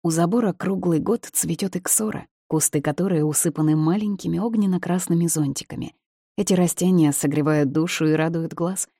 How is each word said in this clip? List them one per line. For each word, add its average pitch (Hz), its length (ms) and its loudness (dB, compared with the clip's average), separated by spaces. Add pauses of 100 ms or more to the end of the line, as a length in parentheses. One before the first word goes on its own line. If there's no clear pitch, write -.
У 170 100 -2
забора 170 420 2
круглый 180 460 -2
год - 320 -2
цветет - 440 -4
иксора, 214 520 -4 (200)
кусты 156 340 0
которой 156 480 0
усыпаны 156 460 0
маленькими 175 640 0
огненно-красными 180 880 0
зонтиками. - 680 -4 (420)
Эти 202 160 0
растения 180 580 4
согревают 143 640 0
душу 160 320 0
и 156 80 4
радуют 165 400 -2
глаз — 180 340 -4 (120)